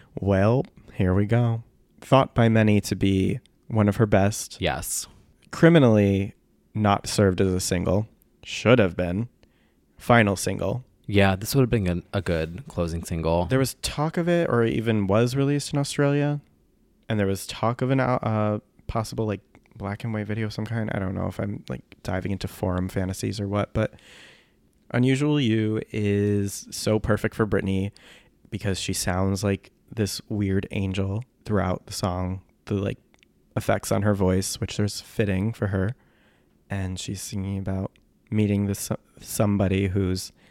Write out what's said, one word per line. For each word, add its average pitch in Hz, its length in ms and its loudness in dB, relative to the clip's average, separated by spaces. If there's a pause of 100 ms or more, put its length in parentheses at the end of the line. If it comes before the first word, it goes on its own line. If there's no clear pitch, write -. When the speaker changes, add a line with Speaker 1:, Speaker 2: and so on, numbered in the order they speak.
(200)
Speaker 1:
Well, 98 460 2 (280)
here 92 200 2
we 104 120 2
go. 117 380 0 (360)
Thought - 340 2
by 117 140 4
many 110 340 6
to - 140 -4
be 98 460 0 (260)
one 107 220 2
of 101 80 0
her 117 80 4
best. 101 560 2
Speaker 2:
Yes. - 440 -4 (460)
Speaker 1:
Criminally 107 840 6 (400)
not 104 340 2
served 95 340 2
as 95 120 4
a 92 60 0
single. 90 480 0 (360)
Should 120 360 4
have 92 160 2
been. 90 320 -2 (680)
Final 104 400 4
single. 98 480 -4 (200)
Speaker 2:
Yeah, 98 300 4
this 104 180 -6
would 139 100 4
have 117 60 2
been 90 340 0 (100)
a, 101 60 0
a - 20 -6
good 82 480 -2
closing 85 340 -4
single. 85 440 0
Speaker 1:
There 131 120 2
was 131 220 0
talk - 340 -4
of 175 140 0
it, 170 200 2
or 117 140 2
even 110 440 0
was 117 280 2
released 139 380 -2
in 147 60 0
Australia. 143 600 0 (680)
And 110 100 0
there 98 80 2
was 98 180 -2
talk - 360 -4
of 131 100 0
an 135 80 2
al-, 127 240 0
uh, 107 360 0 (280)
possible, 113 400 -4
like, 98 140 -4 (340)
black 101 300 -8
and 113 80 -4
white 104 140 -4
video 107 200 -4
of 104 60 -8
some 110 120 -6
kind. 113 280 -4
I - 60 -2
don't 95 160 -4
know 92 120 -4
if 95 120 -8
I'm, 101 300 -6
like, - 120 -8 (220)
diving 95 280 -4
into - 160 -6
forum 92 420 -4
fantasies 98 500 -6
or 101 80 -4
what, 101 260 -4
but 110 200 -2 (1000)
Unusual 135 480 2
You 110 420 0 (100)
is 101 800 0
so 110 280 0
perfect - 360 -2
for 113 120 2
Britney 95 440 0 (580)
because 98 300 -4
she - 140 -6
sounds 95 500 -2
like 98 280 -4 (220)
this 107 360 -4
weird 101 420 -2
angel 98 520 -4 (220)
throughout 92 400 0
the - 80 -14
song. 92 480 -4 (240)
The, - 100 -6
like, 98 220 -4 (580)
effects 107 360 -2
on 104 100 2
her 104 120 2
voice, 95 460 0
which - 200 -8
is 104 220 -2
fitting 101 520 -2
for 104 140 -4
her. 98 240 -2 (800)
And 92 300 -6
she's 101 220 -8
singing 98 360 -6
about 95 340 -6 (380)
meeting 104 380 2
this 98 120 -2
so-, - 200 -6 (200)
somebody 98 680 0
who's 92 440 -2 (200)